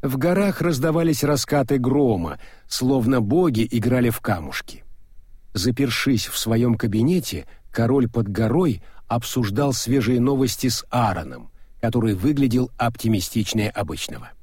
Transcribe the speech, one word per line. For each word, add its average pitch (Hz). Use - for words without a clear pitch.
В 139
горах 180
раздавались 160
раскаты 143
грома, 120
словно 127
боги 117
играли 120
в 110
камушки. -
Запершись 120
в -
своём 113
кабинете, 117
король 120
под 113
горой 113
обсуждал 120
свежие 120
новости 131
с -
Аароном, 95
который 113
выглядел 127
оптимистичнее 110
обычного. -